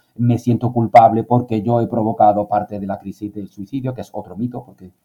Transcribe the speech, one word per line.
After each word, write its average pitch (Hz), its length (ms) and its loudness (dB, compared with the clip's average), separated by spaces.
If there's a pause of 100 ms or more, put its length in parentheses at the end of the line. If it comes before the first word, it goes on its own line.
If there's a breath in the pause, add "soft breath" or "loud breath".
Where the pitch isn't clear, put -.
(180 soft breath)
Me 120 200 2
siento 123 360 0
culpable 113 500 6
porque 123 380 0
yo 117 200 0
he 107 60 -2
provocado 107 600 0
parte 104 320 -4
de 98 80 -10
la 98 120 -8
crisis 101 340 -12
del 101 140 -12
suicidio", 127 460 -10
que 107 80 -12
es - 120 -14
otro 90 220 -12
mito, 120 300 -8
porque - 260 -20 (140)